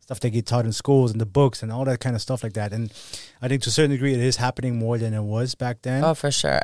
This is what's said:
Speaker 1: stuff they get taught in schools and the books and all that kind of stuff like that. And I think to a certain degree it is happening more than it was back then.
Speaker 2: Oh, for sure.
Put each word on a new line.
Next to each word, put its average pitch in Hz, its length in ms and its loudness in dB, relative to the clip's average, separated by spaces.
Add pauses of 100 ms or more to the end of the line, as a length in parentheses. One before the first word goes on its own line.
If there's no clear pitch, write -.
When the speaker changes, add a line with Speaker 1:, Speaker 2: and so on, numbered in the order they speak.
Speaker 1:
stuff - 180 -10
they 123 100 0
get 110 160 0
taught 120 200 2
in 113 80 -2
schools 131 400 4
and 110 80 -2
the 113 40 0
books 123 380 2
and 110 80 -6
all 123 140 -4
that 127 160 -2
kind 127 120 -2
of 110 80 -2
stuff 127 220 -4
like 104 100 -6
that. 104 200 -4
And 110 180 -4 (500)
I 127 60 -4
think 131 160 0
to - 60 -4
a - 20 -2
certain 143 200 4
degree 135 220 2
it 123 60 0
is 127 160 2
happening 123 420 -2
more 113 200 0
than 113 160 -2
it 107 100 0
was 110 320 -2
back 123 260 -6
then. 131 220 0
Speaker 2:
Oh, 160 100 4
for 147 160 -2
sure. 71 340 0